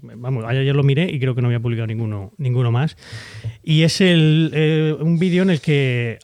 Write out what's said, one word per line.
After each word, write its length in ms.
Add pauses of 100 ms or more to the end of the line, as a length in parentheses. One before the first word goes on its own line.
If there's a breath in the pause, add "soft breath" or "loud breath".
vamos, 440
ayer 280
lo 100
miré 280
y 80
creo 160
que 60
no 60
había 120
publicado 280
ninguno, 500
ninguno 340
más. 240 (680 loud breath)
Y 200
es 160
el, 540
eh, 440
un 220
vídeo 240
en 60
el 100
que 640